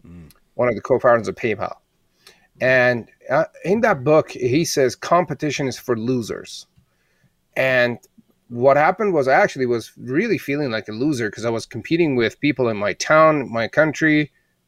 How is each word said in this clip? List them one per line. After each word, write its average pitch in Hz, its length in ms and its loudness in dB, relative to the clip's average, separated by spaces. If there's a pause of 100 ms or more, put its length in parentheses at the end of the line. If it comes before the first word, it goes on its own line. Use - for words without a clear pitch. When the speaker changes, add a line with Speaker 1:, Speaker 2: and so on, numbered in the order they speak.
Speaker 1:
Mm. 85 240 -20 (240)
Speaker 2:
one 123 140 0
of 113 60 -2
the 101 80 -8
co-founders 120 460 2
of 95 60 -6
PayPal. 104 420 -4 (840)
And, 123 500 2 (200)
uh, 147 160 0 (180)
in 196 160 0
that 190 240 0
book, 151 260 4
he 131 360 -2
says, 131 280 0
"Competition 151 720 -2
is 120 120 -6
for 120 180 -4
losers." 110 720 -6 (920)
And 123 420 0 (500)
what 127 280 4
happened 180 360 2
was 139 160 2
I 135 60 4
actually 156 320 2
was 113 300 -4
really 156 400 -2
feeling 139 360 -4
like 110 160 -6
a 107 40 -12
loser 120 380 -2
'cause 107 140 -12
I 117 60 -2
was 113 160 -6
competing 151 500 -4
with 113 240 -2
people 139 280 0
in 110 80 -2
my 101 180 -4
town, 156 540 2
my 113 200 -4
country, 151 640 0 (360)